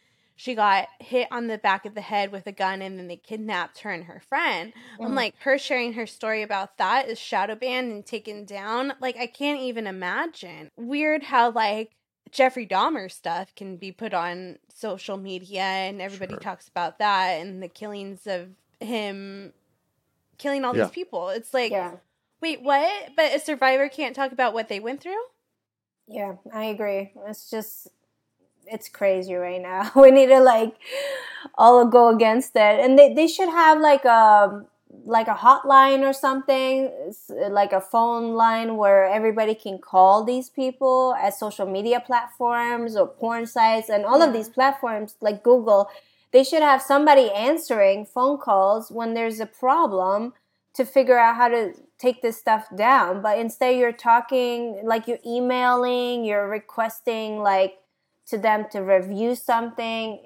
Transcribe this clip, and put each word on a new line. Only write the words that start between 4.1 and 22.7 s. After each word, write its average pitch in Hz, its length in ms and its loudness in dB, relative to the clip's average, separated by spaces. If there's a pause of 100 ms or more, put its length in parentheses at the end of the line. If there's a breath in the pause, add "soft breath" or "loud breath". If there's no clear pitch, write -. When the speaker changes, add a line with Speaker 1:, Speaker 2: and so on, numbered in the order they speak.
Speaker 1:
friend." 226 520 -6 (260 loud breath)
I'm 233 140 -8
Speaker 2:
Mm. 269 40 -4
Speaker 1:
like, 233 240 -4
"Her 269 180 -2
sharing 247 340 -6
her 226 140 -10
story 220 340 -8
about 202 380 -8
that 226 320 0
is 220 80 -10
shadow 208 360 -4
banned 254 380 -6
and 208 140 -16
taken 208 400 -14
down." 220 520 -8
Like, 247 200 -8
I 240 80 -8
can't 285 340 -8
even 233 260 -8
imagine. 185 920 -10
Weird 285 460 -4
how, 240 260 0
like, 220 400 -4 (400)
Jeffrey 254 360 -2
Dahmer 190 460 -4
stuff 180 420 -10
can 190 220 -16
be 190 160 -16
put 214 220 -12
on 175 440 -8 (160)
social 196 440 -12
media 190 460 -12
and 190 360 -8
everybody 190 320 -14
Speaker 3:
Sure. - 80 -14
Speaker 1:
talks 185 260 -14
about 175 320 -8
that 196 340 -2 (100)
and 190 200 -14
the 180 60 -14
killings 196 580 -16
of 185 220 -10 (320)
him 196 720 -12 (840)
killing 277 260 -6
all 247 100 -4
Speaker 3:
Yeah. 220 100 0
Speaker 1:
these 185 80 -6
people. 349 360 -12
It's 226 240 -12
like, 240 200 -4
Speaker 2:
Yeah. 180 240 -8 (440)
Speaker 1:
wait, 311 220 -8
what? 302 540 -2